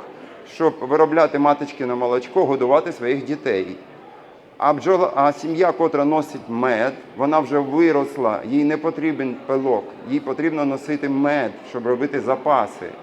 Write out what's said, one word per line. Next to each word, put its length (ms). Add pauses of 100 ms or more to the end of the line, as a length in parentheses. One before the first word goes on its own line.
(540)
щоб 260
виробляти 580
маточки 480
на 80
молочко, 500
годувати 480
своїх 320
дітей. 520 (800)
А 160
бджола, 420
а 180
сім'я, 400
котра 320
носить 440
мед, 440 (240)
вона 240
вже 180
виросла, 880
їй 180
не 120
потрібен 600 (100)
пилок, 380 (260)
їй 100
потрібно 440
носити 440
мед, 420 (200)
щоб 160
робити 340
запаси. 680 (160)